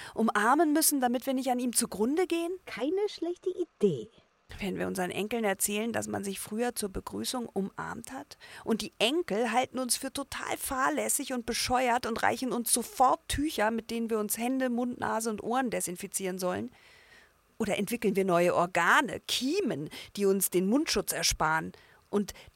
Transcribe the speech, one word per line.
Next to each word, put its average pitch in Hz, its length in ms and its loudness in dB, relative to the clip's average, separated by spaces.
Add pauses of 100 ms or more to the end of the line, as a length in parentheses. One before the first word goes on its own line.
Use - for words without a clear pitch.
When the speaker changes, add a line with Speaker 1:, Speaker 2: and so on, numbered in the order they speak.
(140)
Speaker 1:
umarmen 247 600 6
müssen, 302 260 4
damit 247 260 2
wir 262 80 0
nicht 262 160 -2
an 247 100 2
ihm 247 120 0
zugrunde 240 560 0
gehen? 339 240 -2 (140)
Speaker 2:
Keine 381 420 0
schlechte 349 440 -6
Idee. 180 580 -2 (500)
Speaker 1:
Wenn 185 180 -4
wir 180 100 -4
unseren 185 240 -4
Enkeln 214 340 -2
erzählen, 208 480 0
dass 214 160 -4
man 202 160 -4
sich 196 160 -6
früher 240 340 -4
zur 202 140 -6
Begrüßung 208 640 -6
umarmt 190 580 -6
hat - 260 -12 (280)
und 220 160 0
die - 180 -8
Enkel 240 540 0
halten 254 260 0
uns 254 160 -2
für 269 160 -6
total - 460 -6
fahrlässig 269 760 -2
und 247 140 -4
bescheuert 240 600 0
und 226 160 -4
reichen 226 300 2
uns 240 220 0
sofort 262 560 4
Tücher, 254 420 2
mit 226 200 -4
denen 233 180 -2
wir 220 100 0
uns 214 180 -2
Hände, 262 320 0
Mund, 240 300 -2
Nase 226 300 -2
und 214 120 -4
Ohren 247 280 0
desinfizieren 185 680 -4
sollen? 185 320 -4 (880)
Oder 202 180 0
entwickeln 208 380 0
wir 190 100 4
neue 175 300 4
Organe, 185 680 2
Kiemen, 254 680 -2 (260)
die 202 80 2
uns 196 240 4
den 185 180 2
Mundschutz 233 460 2
ersparen? 160 580 0 (380)
Und 202 240 0 (220)